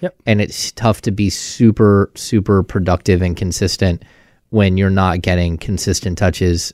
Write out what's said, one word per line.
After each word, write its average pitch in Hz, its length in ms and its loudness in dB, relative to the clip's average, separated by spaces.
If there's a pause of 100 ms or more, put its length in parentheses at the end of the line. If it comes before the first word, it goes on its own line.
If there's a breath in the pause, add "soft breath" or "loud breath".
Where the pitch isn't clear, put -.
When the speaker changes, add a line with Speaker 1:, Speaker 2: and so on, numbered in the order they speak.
Speaker 1:
Yep. 180 140 -6 (120)
Speaker 2:
And 107 140 2
it's - 320 -6
tough 113 280 -2
to 110 100 -2
be 98 200 0
super, 104 800 2
super 98 480 0
productive 92 640 0
and 87 120 -2
consistent 90 720 -2 (460 soft breath)
when 98 260 2
you're 98 140 2
not 92 320 0
getting 87 340 0
consistent 95 640 -4
touches 90 540 0